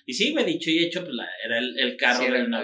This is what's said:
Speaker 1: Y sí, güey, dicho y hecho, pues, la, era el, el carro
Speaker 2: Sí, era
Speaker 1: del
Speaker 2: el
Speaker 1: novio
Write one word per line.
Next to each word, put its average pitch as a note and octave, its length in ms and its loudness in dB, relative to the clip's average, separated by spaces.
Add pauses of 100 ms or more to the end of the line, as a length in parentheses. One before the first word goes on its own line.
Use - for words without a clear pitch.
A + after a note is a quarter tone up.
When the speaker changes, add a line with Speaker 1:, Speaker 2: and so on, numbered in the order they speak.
Speaker 1:
Y C3 80 -6
sí, A3+ 200 2
güey, C4+ 100 2
dicho E3 260 -2
y D#3+ 140 4
hecho, E3+ 200 -2
pues, C3+ 100 -10
la, G#2 140 -6 (180)
era A#2 140 0
el, B2 200 -4
el B2 180 0
carro B2 220 4
Speaker 2:
Sí, C3 60 2
era B2+ 100 2
Speaker 1:
del A#2+ 100 2
Speaker 2:
el A#2 60 -2
Speaker 1:
novio A2 120 -2